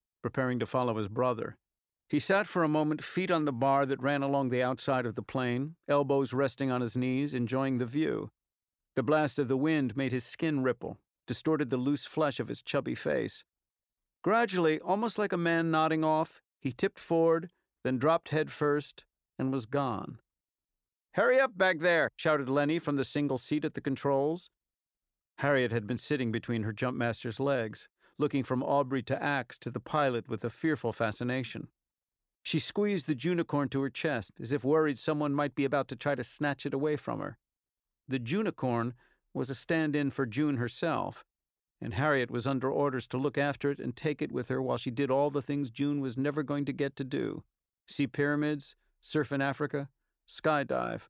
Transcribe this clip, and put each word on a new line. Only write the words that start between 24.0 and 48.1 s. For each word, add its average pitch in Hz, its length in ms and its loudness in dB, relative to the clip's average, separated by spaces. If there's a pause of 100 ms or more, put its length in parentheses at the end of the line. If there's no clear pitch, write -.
Harriet 131 320 4
had 110 160 0
been 120 100 -2
sitting 127 340 0
between 113 320 -2
her 110 100 -2
jumpmaster's 120 640 -2
legs, 127 500 -2 (300)
looking 143 240 2
from 127 200 0
Aubrey 135 400 0
to 131 180 -2
Ax 143 380 -2
to 120 120 -8
the 120 80 -8
pilot 131 500 0
with 110 160 -4
a 117 40 -2
fearful 139 440 -2
fascination. 123 760 -4 (760)
She - 160 0
squeezed 202 480 0
the 151 80 0
Junicorn 147 560 0
to 135 100 -2
her 139 80 -2
chest, - 500 -4
as 120 140 -6
if 143 100 0
worried 147 360 4
someone 147 340 0
might 143 220 0
be 143 100 2
about 135 240 2
to 131 60 -8
try 143 200 0
to 131 80 -4
snatch 143 420 -2
it 139 80 -2
away 147 240 0
from 117 220 -6
her. 95 180 -8 (720)
The 131 120 -2
Junicorn 123 760 0 (400)
was 131 160 -4
a 131 60 -6
stand-in 151 560 0
for 135 140 0
June 135 320 0
herself, 117 680 -2 (580)
and 120 140 -6
Harriet 135 340 2
was 120 160 -4
under 131 260 0
orders 139 360 0
to 127 100 -4
look 135 200 0
after 143 340 0
it 139 80 -6
and 127 160 -6
take 151 260 -4
it 151 100 -4
with 127 180 -4
her 131 120 0
while 127 160 0
she 123 140 -4
did 127 180 0
all 139 200 4
the 139 120 -2
things 143 300 -4
June 143 300 -2
was 127 160 -4
never 143 260 0
going 143 220 -2
to 139 80 -4
get 139 240 -4
to 143 60 -6
do. 131 400 -4 (440)
See 143 200 -2
pyramids, 147 680 -2 (260)